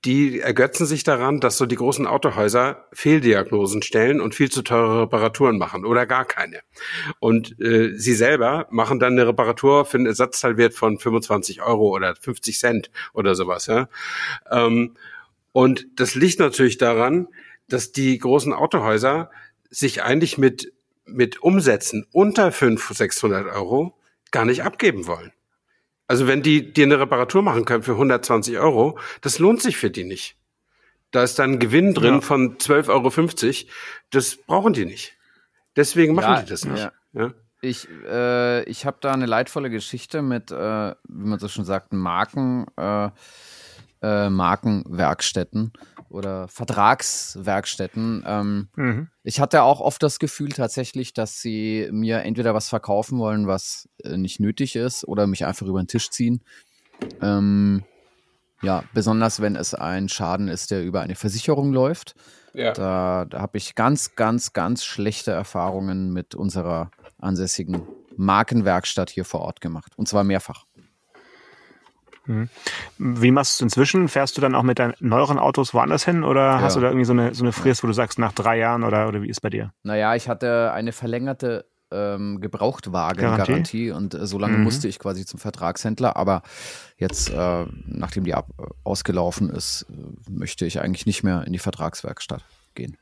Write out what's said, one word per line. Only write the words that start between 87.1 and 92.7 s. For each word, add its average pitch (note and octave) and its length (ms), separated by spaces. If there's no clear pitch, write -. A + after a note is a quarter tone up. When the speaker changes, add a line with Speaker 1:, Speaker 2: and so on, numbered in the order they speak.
Speaker 3:
äh, F2 360
nachdem - 380
die F2 100
ab-, - 160
ausgelaufen F2+ 640
ist, - 400
äh, - 420
möchte F#2 340
ich E2+ 140
eigentlich - 260
nicht - 180
mehr F#2 220
in F2 80
die F2+ 60
Vertragswerkstatt - 840